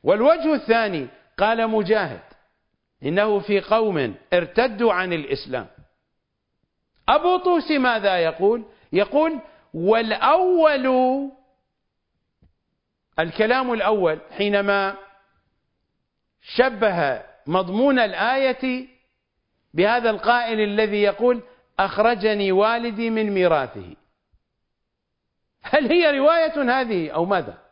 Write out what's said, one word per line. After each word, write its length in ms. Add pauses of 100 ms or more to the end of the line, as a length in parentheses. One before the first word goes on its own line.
والوجه 520
الثاني، 540 (300)
قال 320
مجاهد: 520 (800)
"إنه 380
في 200
قوم 540 (180)
ارتدوا 600
عن 200
الإسلام". 540 (1400)
أبو 280
طوسي 420
ماذا 400
يقول؟ 460 (280)
يقول: 480 (340)
"والأول"، 1120 (2250)
الكلام 540
الأول 480 (100)
حينما 680 (1400)
شبه 840 (240)
مضمون 520
الآية 920 (840)
بهذا 360
القائل 500
الذي 420
يقول: 400 (360)
"أخرجني 720
والدي 580
من 200
ميراثه"، 680 (1700)
هل 300
هي 260
رواية 640
هذه 300
أو 140
ماذا؟ 340 (140)